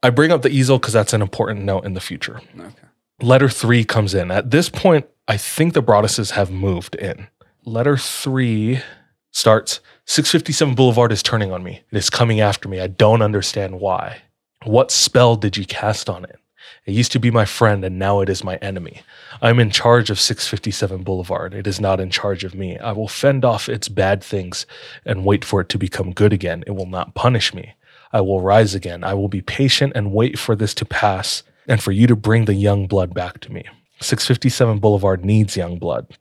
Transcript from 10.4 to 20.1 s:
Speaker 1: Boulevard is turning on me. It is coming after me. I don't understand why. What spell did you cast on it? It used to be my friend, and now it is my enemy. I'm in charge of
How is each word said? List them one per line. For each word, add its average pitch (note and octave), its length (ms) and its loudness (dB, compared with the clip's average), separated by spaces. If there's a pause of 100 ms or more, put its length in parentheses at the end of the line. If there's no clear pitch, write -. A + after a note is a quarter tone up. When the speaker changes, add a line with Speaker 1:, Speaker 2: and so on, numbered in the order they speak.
Speaker 1:
Boulevard A#2+ 380 4
is G2+ 100 -2
turning G#2 300 -2
on F2+ 120 -8
me. - 280 -14
It - 60 -2
is - 120 -2
coming A2+ 320 2
after G2+ 260 0
me. F#2+ 120 -6
I F#2 80 -4
don't G#2+ 340 4
understand G2 580 -2
why. F#2 420 -4 (440)
What A#2+ 260 4
spell A#2+ 440 4
did G#2 220 -2
you G2 80 -6
cast - 440 -4
on F2+ 140 -10
it? - 140 -20 (480)
It G2 80 -6
used A#2 180 2
to B2+ 80 0
be A#2+ 100 2
my A2+ 160 4
friend, G#2 400 0
and F#2 140 -6
now G2+ 220 2
it G2 80 0
is F#2 140 -2
my F#2 140 -6
enemy. F#2+ 440 -10 (400)
I'm A#2 180 4
in A2+ 100 4
charge A#2+ 400 4
of G2+ 100 -2